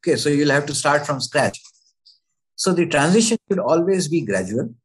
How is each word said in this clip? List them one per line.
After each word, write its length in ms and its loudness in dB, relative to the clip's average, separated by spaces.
Okay, 160 2
so 120 -2
you'll 220 2
have 160 2
to 80 -6
start 320 0
from 140 -4
scratch. 400 -2
So 160 0
the 140 0
transition 520 2
should 120 -2
always 480 0
be 140 0
gradual 520 -4